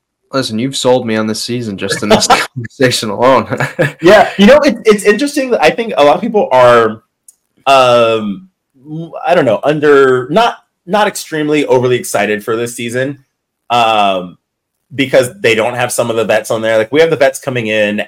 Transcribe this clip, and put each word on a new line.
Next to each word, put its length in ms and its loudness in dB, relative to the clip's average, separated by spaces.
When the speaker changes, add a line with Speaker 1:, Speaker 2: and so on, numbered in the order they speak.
Speaker 1:
Listen, 260 -4
you've 180 -4
sold 300 0
me 100 -4
on 100 -2
this 180 -6
season 340 -8
just 240 -6
in 60 -2
this 180 2
<laughs> 280 -2
conversation 560 -4
alone. 360 2
<laughs> 100 -8
Speaker 2:
Yeah, 360 6
you 80 6
know, 180 8
it, 200 0
it's 200 2
interesting 460 -2
that 120 -2
I 80 4
think 260 -6
a 80 4
lot 120 4
of 40 -6
people 300 -2
are, 540 4
um, 840 2
I 100 0
don't 100 2
know, 180 0
under, 680 2
not, 340 0
not 200 0
extremely 600 -4
overly 300 0
excited 480 -4
for 120 -4
this 180 -6
season, 500 -8
um, 680 0
because 460 0
they 140 0
don't 200 -2
have 180 -4
some 180 -2
of 60 -4
the 80 0
vets 260 -2
on 100 -2
there. 160 0
Like, 160 0
we 80 2
have 100 2
the 60 -2
vets 240 0
coming 280 -6
in 400 -2